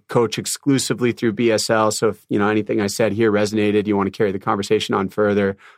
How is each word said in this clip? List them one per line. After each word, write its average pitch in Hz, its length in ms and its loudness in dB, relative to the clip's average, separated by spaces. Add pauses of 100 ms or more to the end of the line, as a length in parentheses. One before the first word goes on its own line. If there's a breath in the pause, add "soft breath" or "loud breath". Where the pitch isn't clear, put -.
coach 117 300 0
exclusively 123 760 -2
through 113 220 -2
B 117 180 2
S 107 180 0
L. 110 200 2
So 110 200 0
if, 98 200 -6
you 117 80 -2
know, 101 100 2
anything 107 320 -2
I 101 80 0
said 107 260 -2
here 110 180 2
resonated, 104 560 0
you 101 100 2
wanna 98 140 0
carry 101 200 0
the 98 60 -6
conversation 107 560 -2
on 98 160 0
further, 101 480 0 (200 loud breath)